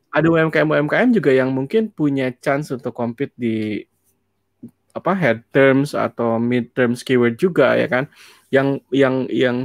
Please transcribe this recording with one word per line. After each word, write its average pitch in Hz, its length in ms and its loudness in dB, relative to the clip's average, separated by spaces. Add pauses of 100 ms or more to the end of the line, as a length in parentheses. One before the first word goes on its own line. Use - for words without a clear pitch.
(160)
ada 156 160 2
U 165 80 2
M 160 80 2
K 151 160 0
M, 156 80 0
U 151 80 2
M 147 80 -2
K 143 80 -2
M 240 160 2
juga 143 240 2
yang 131 160 2
mungkin 170 400 -2
punya 139 480 -2
chance 147 320 -4
untuk 120 240 -8
compete 120 400 -6
di, 110 480 -4 (1120)
apa, - 160 -4
head 127 400 0
terms 135 400 4
atau 117 480 -2
mid 120 320 -2
terms 123 320 -2
keyword 120 320 2
juga 143 400 2
ya 120 160 0
kan. 131 160 -2 (420)
Yang, 135 400 0
yang, 135 260 2 (140)
yang 123 360 0